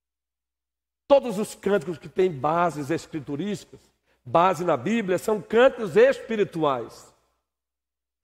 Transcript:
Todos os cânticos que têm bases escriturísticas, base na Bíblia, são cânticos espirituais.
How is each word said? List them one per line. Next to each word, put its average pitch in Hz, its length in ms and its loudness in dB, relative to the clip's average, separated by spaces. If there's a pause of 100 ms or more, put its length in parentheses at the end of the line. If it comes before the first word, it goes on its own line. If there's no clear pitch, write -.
(1080)
Todos 240 320 2
os - 160 -6
cânticos 190 420 -2
que - 120 -20
têm 185 220 0
bases 147 580 -2
escriturísticas, 151 880 -8 (460)
base 170 400 2
na 165 100 2
Bíblia, 185 420 -2
são 214 220 -4
cânticos 220 560 2
espirituais. 170 1160 0 (1120)